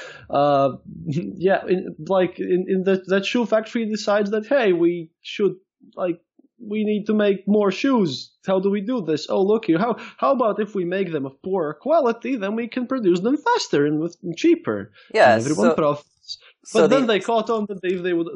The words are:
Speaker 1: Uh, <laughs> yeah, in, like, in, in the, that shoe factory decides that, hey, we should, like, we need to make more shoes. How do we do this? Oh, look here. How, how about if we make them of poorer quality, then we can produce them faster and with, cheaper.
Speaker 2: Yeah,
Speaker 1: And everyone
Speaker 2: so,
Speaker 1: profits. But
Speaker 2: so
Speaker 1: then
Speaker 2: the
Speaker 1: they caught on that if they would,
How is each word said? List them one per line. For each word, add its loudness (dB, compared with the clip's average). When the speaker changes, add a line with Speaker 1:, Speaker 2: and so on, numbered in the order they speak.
Speaker 1:
Uh, 2
<laughs> -16
yeah, -2
in, -2
like, 0
in, 0
in 0
the, 0
that 0
shoe -2
factory -2
decides 0
that, -4
hey, 2
we 0
should, -2
like, -4
we -4
need -2
to 0
make 2
more 4
shoes. 0
How 2
do 0
we 0
do -4
this? -2
Oh, 2
look 2
here. 2
How, 0
how 2
about 0
if -6
we -2
make -2
them -4
of -14
poorer -4
quality, 0
then -4
we -4
can -6
produce 0
them 0
faster 0
and 0
with, -6
cheaper. 0
Speaker 2:
Yeah, 8
Speaker 1:
And 2
everyone 0
Speaker 2:
so, 0
Speaker 1:
profits. -4
But 4
Speaker 2:
so 6
Speaker 1:
then 4
Speaker 2:
the 2
Speaker 1:
they 2
caught 0
on -2
that -12
if -2
they -2
would, 0